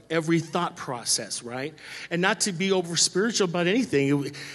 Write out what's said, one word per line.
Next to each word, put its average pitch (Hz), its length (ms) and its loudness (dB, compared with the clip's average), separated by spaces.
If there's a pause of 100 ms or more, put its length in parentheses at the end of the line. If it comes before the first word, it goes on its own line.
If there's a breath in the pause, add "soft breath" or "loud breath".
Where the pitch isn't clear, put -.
every 165 300 2
thought 165 360 -2
process, - 680 -4
right? 131 300 -8 (360 loud breath)
And 170 120 0
not 214 200 4
to 208 100 0
be 185 200 0
over 175 260 0
spiritual 208 480 2
about 175 220 0
anything. 143 580 2
It, - 100 -8 (200 loud breath)